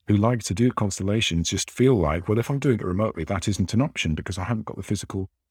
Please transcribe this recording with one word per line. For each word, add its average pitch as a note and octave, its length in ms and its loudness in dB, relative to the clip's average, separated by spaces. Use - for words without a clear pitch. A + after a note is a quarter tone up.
who G#2 100 4
like A2+ 280 2
to F#2+ 100 -2
do A#2+ 160 4
Constellations G2 800 0
just - 200 -2
feel C3 240 4
like, E2+ 340 0
"Well, G#2+ 120 2
if - 100 -4
I'm C#3+ 80 -2
doing C3 220 2
it - 60 -6
remotely, F#2 400 -2
that G2 220 -2
isn't G2 280 0
an A#2 60 4
option - 340 -2
because - 240 -6
I F2+ 60 -4
haven't A2 200 -2
got - 120 -10
the G2+ 40 -12
physical G2 480 -6